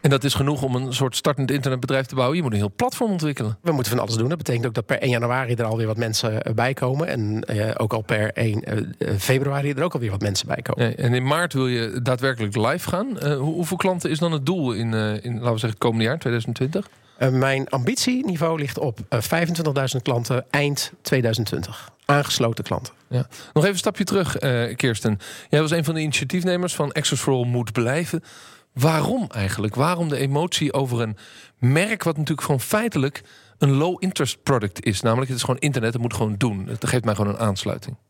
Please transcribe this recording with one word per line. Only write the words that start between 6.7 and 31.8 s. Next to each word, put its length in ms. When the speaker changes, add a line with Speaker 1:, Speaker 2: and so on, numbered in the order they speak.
Speaker 2:
komen. 340
En, 340
eh, 360
ook 160
al 80
per 320
één, 300
eh, 140
eh, 400
februari 540
er 120
ook 100
alweer 160
wat 120
mensen 260
bij 140
komen. 280
Speaker 1:
Ja, 60
en 180
in 100
maart 300
wil 140
je 340
daadwerkelijk 540
live 340
gaan. 300
Eh, 180
hoe-, 160
hoeveel 240
klanten 320
is 100
dan 120
het 140
doel 280
in, 200
eh, 300
in, 100
laten 80
we 80
zeggen, 200
het 80
komende 260
jaar, 160
tweeduizend 360
twintig? 340
Speaker 2:
Eh, 120
mijn 400
ambitieniveau 880
ligt 180
op, 220
eh, 120
vijfentwintigduizend 840
klanten 460
eind 420
tweeduizend 460
twintig. 440
Aangesloten 580
klanten. 300
Speaker 1:
Ja. 200
Nog 100
even 60
een 80
stapje 260
terug, 340
eh, 380
Kirsten. 440
Jij 120
was 100
een 120
van 100
de 80
initiatiefnemers 720
van 160
Access 300
for 120
All 120
moet 260
blijven. 520
Waarom 600
eigenlijk? 420
Waarom 340
de 80
emotie 560
over 280
een 160
merk 460